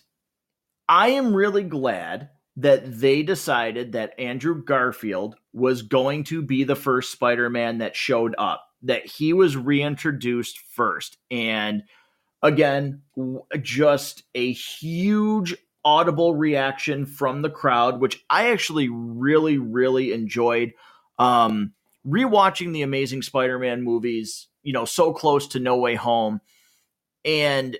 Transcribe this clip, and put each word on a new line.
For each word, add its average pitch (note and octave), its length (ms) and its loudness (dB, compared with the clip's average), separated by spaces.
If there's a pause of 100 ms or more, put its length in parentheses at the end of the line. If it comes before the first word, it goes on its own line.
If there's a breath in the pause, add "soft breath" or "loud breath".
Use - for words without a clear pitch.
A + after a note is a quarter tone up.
(880)
I G3 200 6
am C4 240 2
really G3+ 300 2
glad B2 640 -4 (280)
that C3 420 2
they C#3 240 4
decided A#2+ 680 -2
that A2 260 -6
Andrew C3 420 -4
Garfield A2+ 760 -2 (180)
was B2 300 0
going C#3 420 0
to D#3+ 160 -6
be C3+ 220 0
the C3+ 120 0
first B2+ 380 -2
Spider-Man A#2+ 640 0
that A2+ 180 -6
showed A#2 420 0
up, G2 300 -4 (140)
that B2+ 240 -2
he D#3 260 -2
was F3 240 4
reintroduced C3+ 1040 -2
first. - 580 -4 (120)
And A2 540 -4 (580)
again, C#3+ 640 2 (120)
w-, C3 280 -8 (180)
just C#3 600 0 (120)
a B2+ 160 0
huge F#3 1040 -2 (280)
audible E3 520 4
reaction C#3 720 0
from C#3 360 -4
the D3+ 80 -2
crowd, B2 520 2
which - 280 -2
I A3 220 2
actually D#3 380 0
really, C3 680 0
really B2+ 540 0
enjoyed. A#2 600 0 (440 soft breath)
Um, A2+ 540 2 (340)
rewatching F#3+ 680 2
the D3+ 80 -4
Amazing C3+ 400 -2
Spider-Man B2+ 600 -2
movies, A#2 680 -4 (160)
you C#3+ 100 -4
know, C3 120 -2
so E3 280 2
close C#3+ 360 2
to C3 100 -4
No B2 180 2
Way A#2+ 180 2
Home, A2 460 0 (800)
and C#3 560 0